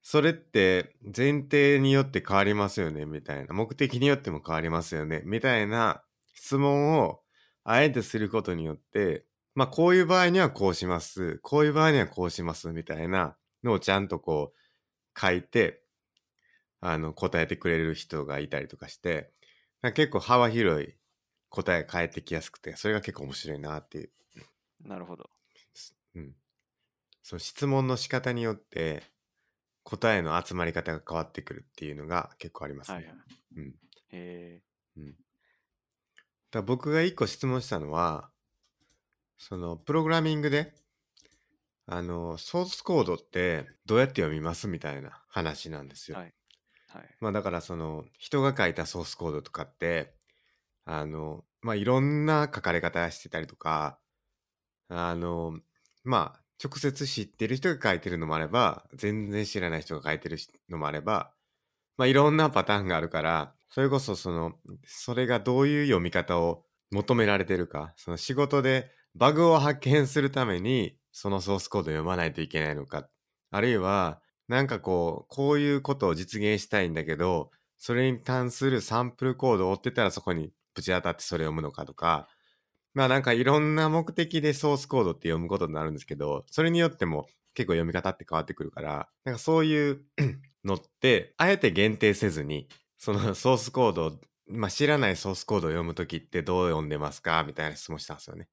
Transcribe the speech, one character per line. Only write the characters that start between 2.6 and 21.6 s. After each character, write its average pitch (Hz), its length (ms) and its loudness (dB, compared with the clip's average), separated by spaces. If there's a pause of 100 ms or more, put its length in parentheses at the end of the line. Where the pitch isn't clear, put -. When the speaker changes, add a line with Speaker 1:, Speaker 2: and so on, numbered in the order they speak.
Speaker 1:
す 101 120 -4
よ 80 100 0
ね、 76 140 -6
み 76 160 -8
た 71 180 -8
い 67 60 -10
な。 73 80 -10
目 110 200 -4
的 131 260 0
に 139 80 4
よ 143 80 6
っ - 20 -8
て 123 140 -6
も 76 140 -6
変 82 80 -2
わ 80 80 0
り 82 80 -2
ま 82 120 0
す 82 140 -6
よ 76 100 -2
ね、 78 200 -4
み 107 140 -4
た 123 200 2
い 104 80 0
な 110 360 0 (300)
質 - 240 -4
問 143 420 4
を 90 240 0 (400)
あ 117 180 4
え 151 80 6
て 120 120 0
す 110 180 -6
る 104 100 -2
こ 110 140 0
と 92 100 -2
に 80 120 -4
よ 78 80 -4
っ 73 40 -10
て、 - 480 -2 (280)
ま 131 120 2
あ、 - 20 -12
こ 165 220 4
う 180 60 8
い 185 60 8
う 170 40 4
場 180 160 4
合 175 100 6
に 185 80 4
は 165 120 4
こ 98 180 2
う 87 40 2
し 90 120 -4
ま 87 140 0
す。 85 440 -6
こ 143 160 2
う 151 60 8
い 151 40 4
う 143 40 0
場 156 120 6
合 156 60 6
に 139 80 6
は 90 80 2
こ - 160 -4
う 87 60 0
し 85 140 -6
ま 82 100 -2
す、 82 180 -8
み 82 120 -8
た 80 180 -6
い 82 60 -2
な 90 300 0 (260)
の 117 100 2
を 92 60 2
ち - 120 0
ゃ 98 80 4
ん 101 80 -2
と 87 120 -4
こ 76 360 -2
う、 - 40 -20 (600)
書 95 120 2
い 90 120 0
て、 - 380 0 (1000)
あ 82 160 -2
の、 78 160 -6
答 87 280 -2
え 80 60 2
て 87 80 -4
く 85 140 -4
れ 82 120 2
る 80 140 -2
人 73 300 -8
が 71 120 -6
い 73 120 -6
た 73 100 -4
り 71 80 -8
と - 80 -20
か - 140 -20
し - 80 -20
て、 80 340 -6 (500)
な 120 100 0
ん - 20 -14
か - 20 -10
結 151 160 2
構 107 80 0
幅 123 300 4
広 92 340 2
い - 100 -12 (560)
答 87 300 0